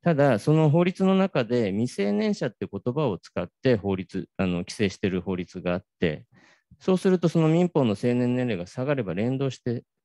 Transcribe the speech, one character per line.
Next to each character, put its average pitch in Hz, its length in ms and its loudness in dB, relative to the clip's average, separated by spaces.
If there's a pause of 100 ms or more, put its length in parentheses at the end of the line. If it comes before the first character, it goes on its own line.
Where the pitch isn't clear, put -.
た 170 120 2
だ、 135 260 4
そ 151 120 0
の 156 180 6
法 170 140 4
律 185 220 0
の 190 100 4
中 185 300 0
で 113 260 0
未 110 160 -2
成 202 240 -4
年 208 220 0
者 156 140 -4
っ 107 40 -4
て - 180 -10
言 101 240 -6
葉 147 140 -2
を 92 100 -2
使 - 240 -8
っ 90 60 -6 (140)
て 127 160 4
法 98 180 -2
律、 92 400 -8
あ 95 100 -2
の、 90 120 -2
規 87 140 -8
制 101 180 -2
し - 80 -10
て 98 120 -2
る 90 120 -2
法 92 160 -6
律 90 240 -10
が 87 120 -2
あ 90 40 -2
っ - 60 -8 (180)
て、 80 240 -4 (540)
そ 190 140 0
う 180 40 2
す 190 120 0
る 185 80 4
と 175 100 0
そ 165 120 2
の 160 80 4
民 170 260 2
法 139 120 2
の 101 100 2
成 123 180 -2
年 123 220 0
年 127 100 -2
齢 110 120 -4
が 85 100 -8
下 127 180 -8
が 147 80 -2
れ 131 80 -2
ば 90 140 -4
連 120 240 -2
動 139 100 -2
し - 100 -10
て 120 240 -6 (220)